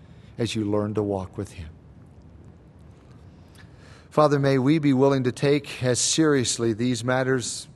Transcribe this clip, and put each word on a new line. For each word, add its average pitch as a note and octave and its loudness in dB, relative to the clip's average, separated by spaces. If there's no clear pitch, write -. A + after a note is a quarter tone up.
as A#2 -2
you A2 -2
learn G#2 -2
to G#2+ 0
walk G2 -4
with G2+ -10
Him. E2 -16
Father, D3 4
may C#3 2
we C3+ 2
be C#3+ 2
willing C3+ 2
to B2 -2
take D3 -2
as B2+ 0
seriously C3 0
these A#2 -2
matters B2+ -2